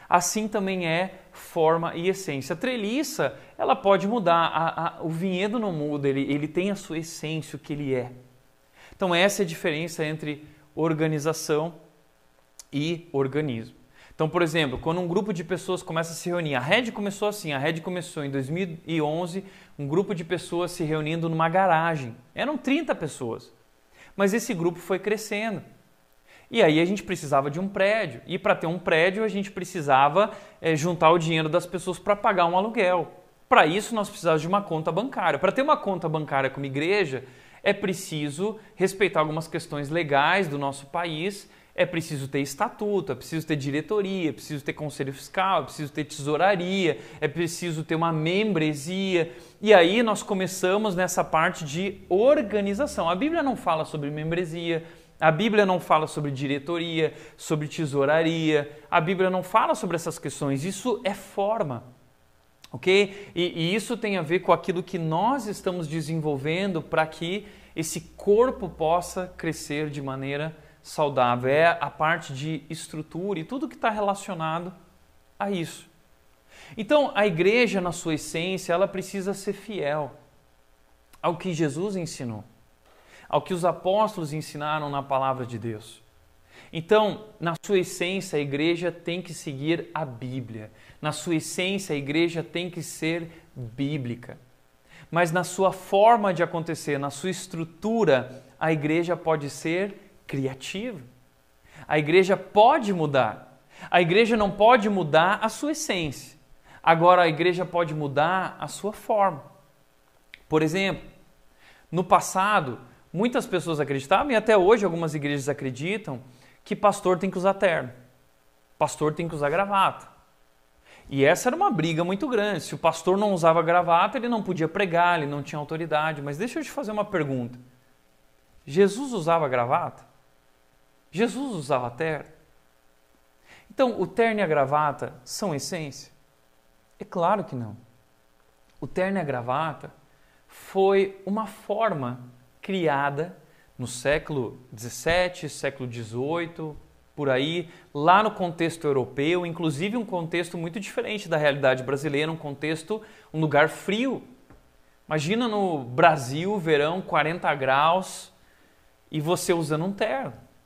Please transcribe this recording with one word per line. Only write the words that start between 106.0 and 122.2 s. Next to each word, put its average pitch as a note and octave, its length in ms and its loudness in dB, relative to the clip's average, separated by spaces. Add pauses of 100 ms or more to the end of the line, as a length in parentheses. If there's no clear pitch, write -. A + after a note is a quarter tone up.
Agora, F3 420 8
a E3+ 60 6
igreja E3+ 360 2
pode E3+ 280 -2
mudar D3+ 680 0
a D3 80 -8
sua G3+ 240 -8
forma. G3 500 0 (1080)
Por D#3 140 4
exemplo, F3 400 0 (880)
no F3 140 0
passado, F#3 720 2 (340)
muitas A#3+ 320 0
pessoas E3 360 -2
acreditavam, D3+ 500 2
e A#3+ 60 2
até G#3+ 200 6
hoje G3+ 280 6
algumas E3 320 -2
igrejas C#3+ 320 -2
acreditam, C#3+ 760 -6 (400)
que - 140 -4
pastor F#3+ 420 4
tem F#3+ 100 -2
que F#3 100 -4
usar F#3+ 160 2
terno, E3 360 0 (880)
pastor D3+ 360 0
tem E3+ 120 -4
que E3 80 -6
usar C#3+ 160 0
gravata. F#3+ 560 0 (1040)
E C3+ 160 2
essa E3+ 240 4
era C4+ 80 2
uma F#4+ 160 2
briga E3 320 0
muito G3 240 -2